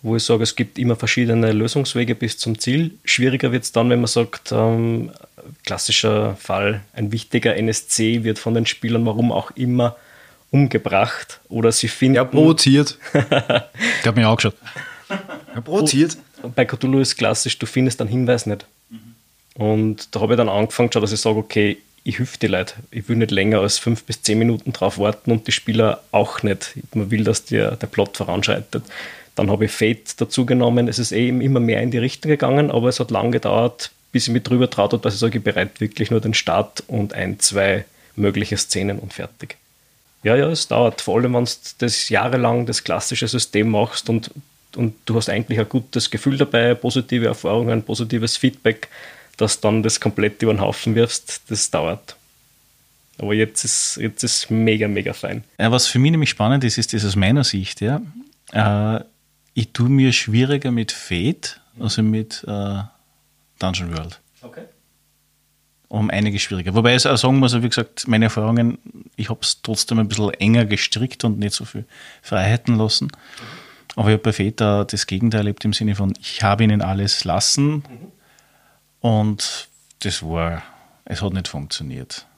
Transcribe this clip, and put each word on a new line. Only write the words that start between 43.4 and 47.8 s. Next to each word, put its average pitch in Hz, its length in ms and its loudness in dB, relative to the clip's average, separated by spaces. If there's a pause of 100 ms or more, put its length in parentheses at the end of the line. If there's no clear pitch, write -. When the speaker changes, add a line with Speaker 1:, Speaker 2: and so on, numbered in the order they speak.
Speaker 1:
machst 107 400 0
und, 113 220 -2 (440)
und 117 200 -2 (100)
du 110 100 -2
hast 113 140 0
eigentlich 110 300 -2
ein 107 100 0
gutes 120 400 -2
Gefühl 135 280 -2
dabei, 123 360 4
positive 120 540 0
Erfahrungen, 113 560 0